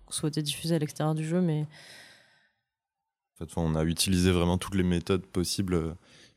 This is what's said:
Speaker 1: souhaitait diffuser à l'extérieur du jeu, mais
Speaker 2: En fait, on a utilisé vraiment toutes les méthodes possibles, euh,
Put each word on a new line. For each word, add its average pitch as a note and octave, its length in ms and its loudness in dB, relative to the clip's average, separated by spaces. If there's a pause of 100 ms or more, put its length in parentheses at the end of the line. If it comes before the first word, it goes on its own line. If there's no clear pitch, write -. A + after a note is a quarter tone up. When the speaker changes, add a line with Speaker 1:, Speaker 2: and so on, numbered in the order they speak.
Speaker 1:
souhaitait D3+ 340 -4
diffuser D3+ 320 -2
à D#3+ 40 0
l'extérieur D3+ 360 -2
du D#3 100 -4
jeu, E3+ 160 0
mais D3+ 240 0 (1700)
Speaker 2:
En E2 60 -8
fait, D#2 120 -20
on E2 180 2
a D#2 80 2
utilisé F2+ 480 2
vraiment F2 260 4
toutes - 180 -6
les F#2 80 4
méthodes F2+ 420 0
possibles, F#2 480 -2
euh, D#2+ 200 0 (440)